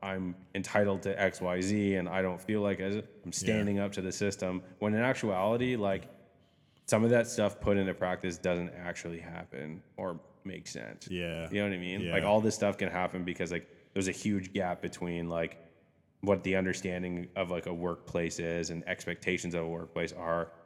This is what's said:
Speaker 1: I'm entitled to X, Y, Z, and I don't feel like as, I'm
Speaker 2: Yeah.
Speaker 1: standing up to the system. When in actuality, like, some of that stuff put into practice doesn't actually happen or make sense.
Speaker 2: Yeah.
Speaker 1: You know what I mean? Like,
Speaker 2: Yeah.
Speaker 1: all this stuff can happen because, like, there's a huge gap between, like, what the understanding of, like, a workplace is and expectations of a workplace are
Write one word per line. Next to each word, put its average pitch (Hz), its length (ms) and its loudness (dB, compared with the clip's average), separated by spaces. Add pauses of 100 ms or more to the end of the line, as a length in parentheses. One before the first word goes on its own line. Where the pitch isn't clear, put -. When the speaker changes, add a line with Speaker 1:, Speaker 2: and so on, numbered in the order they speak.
Speaker 1:
I'm 95 340 -4 (180)
entitled 98 480 4
to 98 180 0
X, 95 200 2
Y, 90 200 2
Z, 98 360 4
and 90 120 0
I 95 140 0
don't 90 180 0
feel 107 200 0
like 101 180 2
as, 95 180 0
I'm 107 60 -2 (220)
Speaker 2:
Yeah. 113 80 -8
Speaker 1:
standing 104 480 2
up 101 120 0
to 98 100 -4
the 92 100 -2
system. 92 500 0 (160)
When 107 160 2
in 110 60 4
actuality, 120 760 2
like, 98 280 0 (840)
some 110 180 4
of 117 60 6
that 117 160 6
stuff 104 320 0
put 101 200 4
into 95 160 2
practice 90 440 -2
doesn't 87 400 0
actually 85 400 -8
happen 82 640 -10 (140)
or 92 240 -6 (240)
make 92 240 -10
sense. - 420 -12
Speaker 2:
Yeah. 82 400 -2
Speaker 1:
You 104 120 0
know 104 60 2
what 98 60 0
I 92 40 -4
mean? 90 320 -2
Like, 95 120 4
Speaker 2:
Yeah. 98 60 4
Speaker 1:
all 107 120 8
this 107 140 4
stuff 101 240 2
can 95 120 0
happen 90 340 -2
because, 87 260 -4
like, 85 160 -4 (280)
there's 95 140 2
a 92 40 0
huge 95 400 -2
gap 90 300 0
between, 85 460 -4
like, 82 280 -2 (640)
what 95 240 4
the 95 100 2
understanding 90 800 0
of, 90 160 -2
like, 85 160 -2
a 90 80 -4
workplace 85 640 -2
is 85 320 -2
and 82 160 -6
expectations 87 680 -2
of 82 100 0
a 82 40 -4
workplace 82 440 -4
are 85 400 -2 (140)